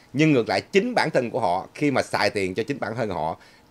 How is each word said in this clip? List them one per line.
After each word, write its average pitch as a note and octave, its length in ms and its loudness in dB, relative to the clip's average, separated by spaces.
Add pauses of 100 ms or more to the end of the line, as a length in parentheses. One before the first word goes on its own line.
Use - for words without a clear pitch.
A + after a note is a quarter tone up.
(120)
Nhưng D#3 200 4
ngược A2+ 160 2
lại, G2+ 120 2
chính A3 340 0
bản D3 160 0
thân B2+ 200 0
của A#2+ 100 -4
họ, F#2 340 0
khi D3 160 0
mà A#2 120 0
xài G2+ 280 0
tiền F#2+ 240 -2
cho A2+ 80 -2
chính A#2+ 180 -6
bản G#2+ 160 -6
thân A2+ 140 -4
họ, E2 260 -4 (340)